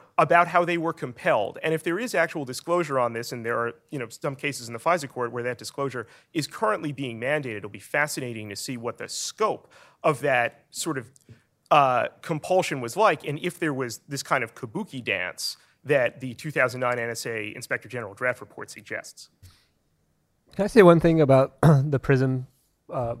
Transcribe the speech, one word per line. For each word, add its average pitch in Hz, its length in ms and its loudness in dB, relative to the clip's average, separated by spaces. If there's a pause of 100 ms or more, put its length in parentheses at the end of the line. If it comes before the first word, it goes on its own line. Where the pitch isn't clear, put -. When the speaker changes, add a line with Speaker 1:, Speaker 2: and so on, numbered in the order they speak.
(200)
Speaker 1:
about 170 300 6
how 175 140 4
they 170 140 -2
were 165 160 -2
compelled. 127 720 -2
And 160 100 0
if 160 80 -2
there 170 160 -2
is 233 160 -6
actual 165 320 0
disclosure 143 540 -2
on 120 140 0
this, 117 180 -8
and 120 120 -8
there 117 140 -2
are, 117 160 -2 (160)
you 151 80 -8
know, 123 100 -8
some 139 280 -8
cases 131 320 -6
in 117 60 -10
the 113 60 -10
fisa 165 300 0
court 120 220 -6
where 120 100 -6
that 120 160 -6
disclosure 127 480 -8 (260)
is 147 140 -2
currently 208 460 -2
being 123 280 -8
mandated, 127 380 -4
it'll 101 140 -12
be 104 80 -16
fascinating 123 720 -4
to 101 60 -10
see 131 220 -8
what 117 220 -6
the 107 100 -10
scope - 600 -4 (320)
of 151 160 2
that 123 500 0
sort 151 300 -6
of, 110 120 -12 (600)
uh, 131 360 6 (140)
compulsion 165 600 -2
was 117 140 -8
like, 185 320 2
and 147 120 -6
if 170 180 -6
there 156 160 -2
was 127 340 -6
this 139 140 -8
kind 135 220 -2
of 113 100 -8
kabuki 131 500 -10
dance 90 540 -6 (260)
that 127 360 0
the 123 160 -10
two 156 160 -10
thousand 127 300 0
nine 123 180 0
N 117 100 -4
S 117 160 -8
A 113 300 -6
Inspector 123 340 -8
General 110 240 -8
draft 123 280 -4
report - 280 -14
suggests. - 600 -14 (1300)
Speaker 2:
Can 196 100 0
I - 20 0
say 208 160 8
one 170 160 10
thing 165 200 4
about 135 420 4
<clears throat> - 0 -
the 143 380 6
prism, 131 460 2 (460)
uh, 120 300 -4